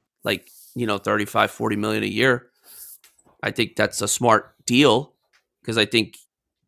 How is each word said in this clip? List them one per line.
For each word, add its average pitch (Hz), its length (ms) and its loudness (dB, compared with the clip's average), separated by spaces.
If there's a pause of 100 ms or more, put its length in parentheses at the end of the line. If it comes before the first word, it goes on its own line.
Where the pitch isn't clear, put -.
(240)
like, - 260 -4 (260)
you 120 120 -4
know, 104 100 -2
thirty-five, 104 540 -2
forty 110 240 -4
million 107 280 -4
a 104 40 -4
year. 120 400 -2 (960)
I - 80 -4
think - 240 -4
that's - 260 -2
a 101 60 -4
smart 113 480 2 (100)
deal 127 480 2 (520)
'cause 113 120 -4
I 107 80 2
think, 110 320 -2 (500)